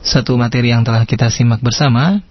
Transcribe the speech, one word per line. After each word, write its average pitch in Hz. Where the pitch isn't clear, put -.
satu -
materi 120
yang 117
telah 113
kita 117
simak 117
bersama 135